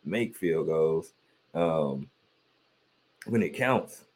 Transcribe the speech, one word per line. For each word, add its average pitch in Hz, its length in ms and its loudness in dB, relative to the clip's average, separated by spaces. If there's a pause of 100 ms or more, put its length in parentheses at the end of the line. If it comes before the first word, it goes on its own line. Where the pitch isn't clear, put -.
Make 107 320 -4
field 80 320 0
goals, 80 440 2 (420)
um, 76 540 0 (1160)
when 110 160 2
it 85 80 0
counts 123 540 0 (120)